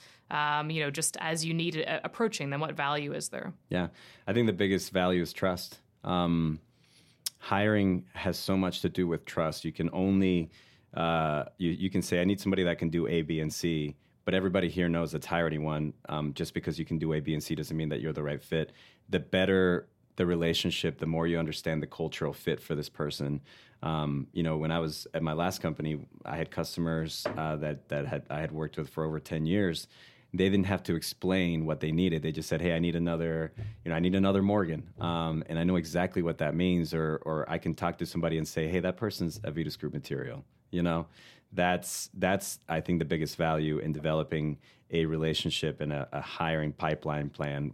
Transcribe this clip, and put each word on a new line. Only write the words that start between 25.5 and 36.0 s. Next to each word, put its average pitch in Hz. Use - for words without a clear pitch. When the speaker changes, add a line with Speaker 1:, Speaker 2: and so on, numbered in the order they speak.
Speaker 2:
company, 76
I 78
had 80
customers, 82
uh, 78
that, 73
that 71
had, 71
I 73
had 78
worked 78
with 76
for 78
over 78
ten 80
years. 90
They 92
didn't 98
have 95
to 85
explain 87
what 78
they 78
needed. 82
They 80
just 78
said, 82
"Hey, 87
I 82
need 85
another, 82
you 85
know, 82
I 82
need 90
another 98
Morgan." 98
Um, 82
and 80
I 85
know 90
exactly 87